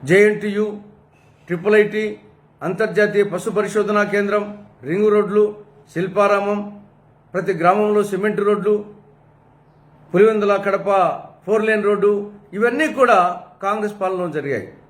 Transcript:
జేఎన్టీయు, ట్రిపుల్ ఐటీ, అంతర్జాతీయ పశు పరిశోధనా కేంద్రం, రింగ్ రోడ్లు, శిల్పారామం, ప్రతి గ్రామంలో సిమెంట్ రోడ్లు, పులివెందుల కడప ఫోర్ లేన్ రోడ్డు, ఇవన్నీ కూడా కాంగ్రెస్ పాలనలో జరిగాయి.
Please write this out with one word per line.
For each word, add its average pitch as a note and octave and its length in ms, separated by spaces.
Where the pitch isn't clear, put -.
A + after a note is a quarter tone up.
జేఎన్టీయు, G#3 580
ట్రిపుల్ F#3 340
ఐటీ, G#3+ 240
అంతర్జాతీయ G3+ 720
పశు F3+ 240
పరిశోధనా G#3 460
కేంద్రం, G3+ 300
రింగ్ G#3 240
రోడ్లు, G#3 300
శిల్పారామం, G3+ 680
ప్రతి F#3 280
గ్రామంలో G#3 500
సిమెంట్ G3+ 360
రోడ్లు, G#3 280
పులివెందుల G#3 440
కడప G3 240
ఫోర్ G#3+ 220
లేన్ G#3+ 220
రోడ్డు, G3+ 220
ఇవన్నీ A#3+ 300
కూడా A#3+ 180
కాంగ్రెస్ G#3 360
పాలనలో F#3 380
జరిగాయి. C3+ 300